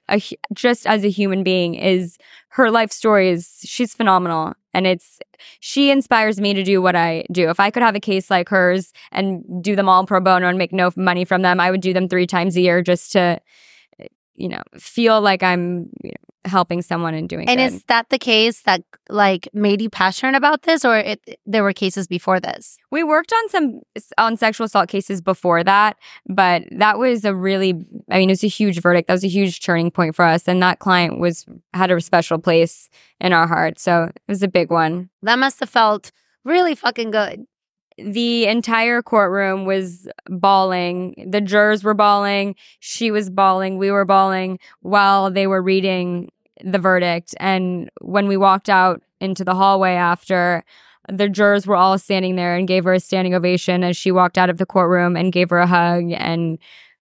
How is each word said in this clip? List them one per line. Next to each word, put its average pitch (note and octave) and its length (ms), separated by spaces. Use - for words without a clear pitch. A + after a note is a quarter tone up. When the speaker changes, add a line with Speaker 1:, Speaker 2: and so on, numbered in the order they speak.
Speaker 1:
A G#3 120
hu-, - 180
just A#3+ 340
as G#3+ 160
a G#3 60
human G3 340
being F3+ 320
is, F#3 420
her A#3 220
life A3+ 220
story G3+ 360
is, E3+ 360
she's - 280
phenomenal. F3+ 600
And F#3 140
it's, - 320
she C#4 320
inspires A3 480
me G3+ 140
to F#3+ 100
do F#3+ 180
what F3+ 140
I E3 360
do. F3 180
If E3+ 100
I G3+ 100
could A#3+ 140
have A3 120
a G#3 40
case F#3+ 320
like F3+ 160
hers F#3 460
and F#3+ 320
do G3+ 140
them F#3+ 140
all F#3 160
pro F#3 160
bono F#3 260
and F3+ 100
make F3+ 140
no F#3 240
money F3+ 300
from F#3+ 160
them, F3+ 180
I F3+ 120
would F#3+ 100
do F#3 120
them F#3 140
three F3+ 180
times F3 300
a F3+ 60
year F3+ 200
just F3 300
to, F3 280
you - 120
know, - 140
feel A3+ 400
like G3 240
I'm, F3+ 460
you - 100
know, - 40
helping F3+ 360
someone E3+ 320
and D#3+ 160
doing E3+ 180
Speaker 2:
And B3 100
Speaker 1:
good. C4 100
Speaker 2:
is G#3 180
that A#3 240
the C4+ 100
case A3+ 440
that, F#3 200
like, G3 460
made G#3 280
you A3+ 80
passionate G3+ 460
about C#4+ 280
this, E4 200
or A#3 140
it, - 480
there G#3 180
were G3 80
cases F#3+ 340
before F#3 360
this? - 360
Speaker 1:
We D4+ 100
worked D#4 300
on A4+ 180
some, D4 320
on A3+ 180
sexual A3 300
assault G3 240
cases G3 320
before F3 420
that, G3+ 320
but F#3 440
that G#3 280
was A#3+ 240
a G#3 100
really, F#3+ 520
I F#3 60
mean, F#3+ 120
it F#3+ 40
was F#3+ 100
a G#3+ 40
huge F#3+ 340
verdict. F3 260
That F#3 60
was F#3 100
a G3 60
huge F#3+ 320
turning E3+ 280
point E3 260
for F3 100
us. E3 240
And F3+ 120
that F3+ 180
client F3+ 380
was, E3+ 280
had F#3 180
a E3+ 100
special E3 380
place E3 500
in F3+ 100
our E3+ 160
heart. E3 320
So E3+ 340
it - 140
was G3 160
a F#3+ 60
big E3+ 200
one. E3+ 400
Speaker 2:
That A#3 180
must C4+ 220
have B3+ 80
felt G#3+ 420
really E4 320
fucking A#3 360
good. G#3+ 340
Speaker 1:
The A#3 500
entire A#3 560
courtroom G3 600
was F#3+ 440
bawling. F#3 1000
The G#3 120
jurors G#3 420
were G#3+ 100
bawling. G3+ 640
She - 320
was G#3 180
bawling. F#3+ 480
We G3 140
were G3 120
bawling F#3+ 540
while G3 500
they G3 160
were F#3+ 140
reading F#3 680
the F#3 160
verdict. F3 600
And F#3 520
when G3+ 260
we G3 80
walked F#3+ 320
out F#3 360
into F#3+ 240
the F#3 100
hallway F#3+ 380
after, F3 720
the G3+ 220
jurors G3+ 380
were G3+ 80
all F#3+ 240
standing F#3 360
there F3 200
and F3+ 120
gave F#3 160
her F#3 100
a F#3 60
standing F#3 360
ovation F3+ 480
as F3 120
she - 160
walked F3+ 280
out F3+ 100
of F3 80
the F#3 80
courtroom F3 500
and F3+ 160
gave F3+ 200
her F3 80
a F3 80
hug F3 480
and E3 420